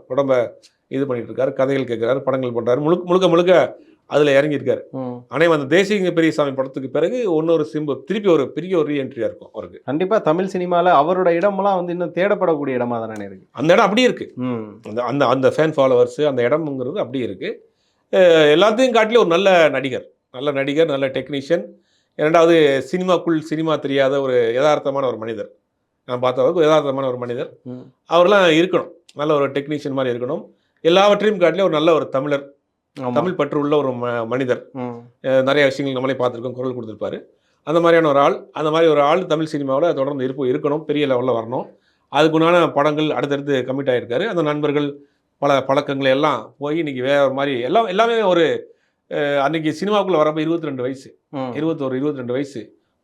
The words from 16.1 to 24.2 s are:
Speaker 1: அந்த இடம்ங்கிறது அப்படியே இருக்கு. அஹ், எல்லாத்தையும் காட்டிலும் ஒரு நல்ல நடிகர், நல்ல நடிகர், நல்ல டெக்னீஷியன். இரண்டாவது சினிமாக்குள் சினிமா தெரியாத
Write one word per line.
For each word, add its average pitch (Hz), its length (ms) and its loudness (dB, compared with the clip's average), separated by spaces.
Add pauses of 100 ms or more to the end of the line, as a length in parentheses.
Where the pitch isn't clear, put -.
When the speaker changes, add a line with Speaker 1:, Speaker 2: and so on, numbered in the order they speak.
Speaker 1:
அந்த 131 160 0
இடம்ங்கிறது 139 560 -2
அப்படியே 127 260 -6
இருக்கு. 110 500 -12 (380)
அஹ், 165 440 6
எல்லாத்தையும் 220 360 4
காட்டிலும் 220 280 4
ஒரு 190 80 4
நல்ல 175 400 6
நடிகர், 131 400 -6 (240)
நல்ல 135 180 -6
நடிகர், 143 360 0
நல்ல 139 200 -2
டெக்னீஷியன். 143 580 -4 (500)
இரண்டாவது 160 800 4
சினிமாக்குள் 175 460 0
சினிமா 156 380 -4
தெரியாத 139 440 0